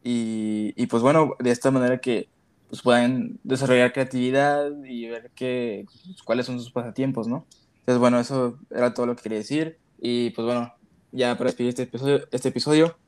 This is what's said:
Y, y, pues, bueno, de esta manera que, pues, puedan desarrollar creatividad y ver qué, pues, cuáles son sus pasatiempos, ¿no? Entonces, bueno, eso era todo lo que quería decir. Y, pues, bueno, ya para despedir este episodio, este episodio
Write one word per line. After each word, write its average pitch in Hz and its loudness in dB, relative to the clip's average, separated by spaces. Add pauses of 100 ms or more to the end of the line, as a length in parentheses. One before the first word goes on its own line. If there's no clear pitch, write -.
Y, 110 -2
y, 120 -2
pues, 117 0
bueno, 147 4
de 123 2
esta 120 2
manera 127 2
que, 117 -2 (420)
pues, - -12
puedan 120 2
desarrollar 123 4
creatividad 139 0 (120)
y 120 -10
ver 117 -12
qué, 120 -4
pues, - -20
cuáles 120 -2
son 127 -6
sus 120 -14
pasatiempos, 120 -4
¿no? 120 -6 (360)
Entonces, 123 2
bueno, 120 4
eso 123 -2 (140)
era 123 0
todo 120 -2
lo 120 -2
que - -20
quería 110 -4
decir. 156 -4 (220)
Y, 120 -2
pues, 113 -6
bueno, 120 -2 (380)
ya 123 0
para 127 -2
despedir 123 -2
este 123 -4
episodio, 135 0 (100)
este 127 -2
episodio 151 2 (120)